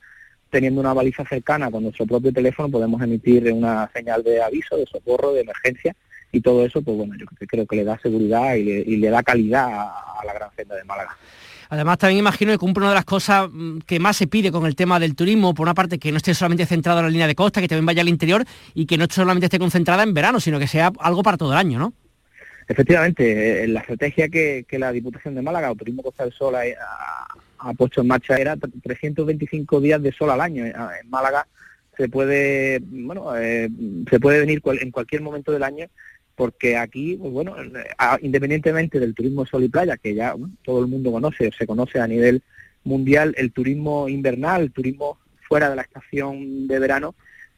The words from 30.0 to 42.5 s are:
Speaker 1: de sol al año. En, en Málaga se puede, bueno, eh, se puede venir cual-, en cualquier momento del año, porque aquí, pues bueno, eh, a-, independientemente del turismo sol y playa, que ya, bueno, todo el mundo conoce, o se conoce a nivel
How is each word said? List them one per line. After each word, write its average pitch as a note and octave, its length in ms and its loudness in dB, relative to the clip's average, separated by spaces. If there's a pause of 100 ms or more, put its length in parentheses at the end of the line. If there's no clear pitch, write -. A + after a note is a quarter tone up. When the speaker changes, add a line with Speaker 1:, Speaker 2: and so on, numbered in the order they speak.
Speaker 1:
de C#3 100 0
sol D3+ 200 0
al C3 100 0
año. D3+ 240 -4
En, A2+ 80 -8
en A2 360 -12
Málaga C3+ 380 -2 (480)
se C3 140 -2
puede, C3+ 760 0
bueno, C3 540 -10
eh, A2+ 320 -2 (400)
se B2 100 6
puede C#3+ 200 6
venir D3 220 0
cual-, C3 200 -2
en B2+ 100 -8
cualquier C3 300 -6
momento D3 300 -8
del D3 100 0
año, C#3+ 240 -6 (500)
porque B2 400 -2
aquí, B2 400 -4
pues F#3 160 -10
bueno, E3 300 -6
eh, B2+ 100 -14 (280)
a-, B2+ 200 4
independientemente D3+ 800 0
del A#2 140 0
turismo C3 320 -2
sol B2+ 180 0
y B2 60 2
playa, D#3+ 280 0
que G#2 180 -6
ya, A2+ 180 -4
bueno, E3 300 -12
todo B2+ 160 -2
el B2 80 0
mundo C3 240 -4
conoce, A#2 380 -2
o - 20 -2
se - 160 -6
conoce A#2+ 320 -2
a A#2 80 0
nivel A#2+ 340 4 (420)